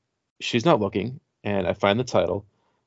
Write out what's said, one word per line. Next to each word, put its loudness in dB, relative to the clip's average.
She's -2
not 4
looking, -4
and -2
I 0
find 2
the -4
title, -2